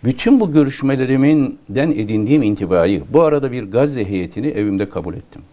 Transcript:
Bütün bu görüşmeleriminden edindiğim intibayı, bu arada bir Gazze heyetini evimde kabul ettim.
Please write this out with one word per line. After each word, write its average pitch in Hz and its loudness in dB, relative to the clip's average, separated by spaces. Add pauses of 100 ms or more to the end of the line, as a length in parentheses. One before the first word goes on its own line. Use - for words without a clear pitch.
Bütün 226 2
bu 196 0
görüşmeleriminden 135 0
edindiğim 110 0
intibayı, 92 0
bu 156 4
arada 143 0
bir 120 -8
Gazze 120 -2
heyetini 98 -6
evimde 104 -2
kabul 87 -8
ettim. - -16 (120)